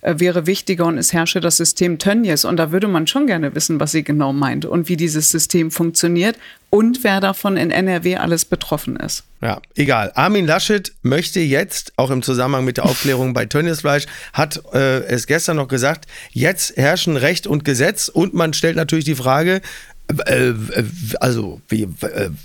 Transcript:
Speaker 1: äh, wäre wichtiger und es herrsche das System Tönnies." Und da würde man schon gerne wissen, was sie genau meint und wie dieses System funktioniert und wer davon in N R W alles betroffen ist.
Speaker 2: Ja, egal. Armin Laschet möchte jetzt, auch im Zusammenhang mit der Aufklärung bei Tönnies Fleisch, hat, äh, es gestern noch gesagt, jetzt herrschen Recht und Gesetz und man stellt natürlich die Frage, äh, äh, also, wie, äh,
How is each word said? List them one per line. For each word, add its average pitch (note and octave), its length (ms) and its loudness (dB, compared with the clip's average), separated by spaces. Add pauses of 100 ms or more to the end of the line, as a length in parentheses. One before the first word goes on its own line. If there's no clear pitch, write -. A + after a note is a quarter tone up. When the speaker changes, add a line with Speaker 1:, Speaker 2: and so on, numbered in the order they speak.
Speaker 1:
äh, - 180 -2
wäre F3 280 2
wichtiger F3 400 0
und E3 100 0
es - 160 0
herrsche E3+ 280 0
das E3 160 0
System E3+ 420 0
Tönnies." G3+ 460 2
Und F3 120 0
da D#3+ 140 0
würde F#3+ 160 2
man E3 220 2
schon C#4+ 180 0
gerne D#3+ 280 0
wissen, D#3 260 0
was D3+ 100 0
sie D#3 140 0
genau D3 280 2
meint C#3 320 0
und E3 240 -2
wie F3 80 0
dieses D#3 320 0
System D#3+ 440 0
funktioniert E3+ 640 0 (340)
und A#3 320 4
wer G3 180 2
davon G3 360 0
in F3 160 0
N F#3 160 2
R F3 160 0
W F3+ 120 2
alles E3+ 280 0
betroffen - 520 -4
ist. - 280 -8 (180)
Speaker 2:
Ja, A2 180 -4 (140)
egal. A#2+ 400 2
Armin F#3 320 4
Laschet F#3+ 460 0 (100)
möchte D#3+ 380 0
jetzt, D3+ 560 -2
auch C3 160 0
im B2+ 100 0
Zusammenhang C3 420 0
mit B2+ 120 -2
der - 100 0
Aufklärung C3 480 0
bei A#2+ 100 0
Tönnies D3+ 360 -2
Fleisch, C#3+ 260 0 (260)
hat, D3+ 300 -2 (100)
äh, C3 340 2
es A#2 200 -2
gestern D#3+ 300 0
noch C3+ 120 -2
gesagt, C3+ 380 -2 (240)
jetzt D#3+ 460 -2
herrschen D#3 400 2
Recht - 320 0
und D3+ 160 -2
Gesetz C#3+ 440 0
und - 260 0
man D#3+ 180 0
stellt D#3+ 240 0
natürlich D#3+ 280 0
die D3 120 0
Frage, D3+ 440 2 (680)
äh, B2+ 240 4
äh, A#2 40 0 (640)
also, A2+ 500 -2
wie, A2 140 0
äh, F#2+ 480 -6 (140)